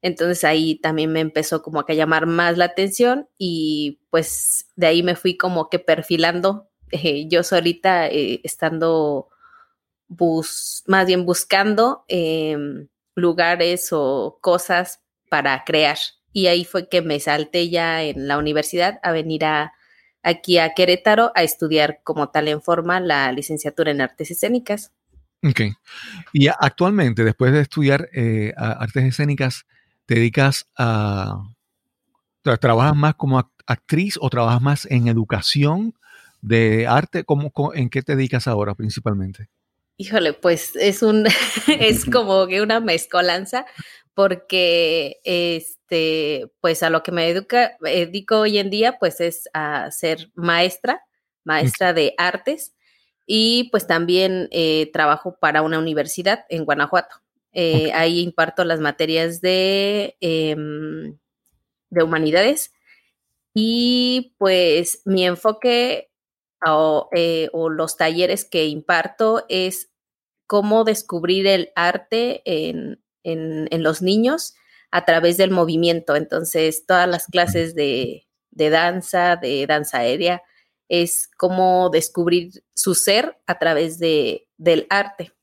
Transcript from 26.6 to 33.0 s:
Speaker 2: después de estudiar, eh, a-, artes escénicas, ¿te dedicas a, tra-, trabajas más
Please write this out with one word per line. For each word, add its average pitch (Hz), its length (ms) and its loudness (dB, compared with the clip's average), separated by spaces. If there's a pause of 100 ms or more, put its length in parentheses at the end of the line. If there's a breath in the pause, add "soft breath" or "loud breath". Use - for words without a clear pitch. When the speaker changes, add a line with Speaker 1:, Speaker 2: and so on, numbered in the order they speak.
Speaker 2:
después 123 300 2
de 151 80 4
estudiar, 143 520 0
eh, 110 440 -2
a-, 110 160 -4
artes 117 320 -2
escénicas, 135 600 -2 (400)
¿te 117 100 2
dedicas 120 520 2 (100)
a, 101 680 -2 (1000)
tra-, 120 160 2
trabajas 131 360 4
más 147 200 2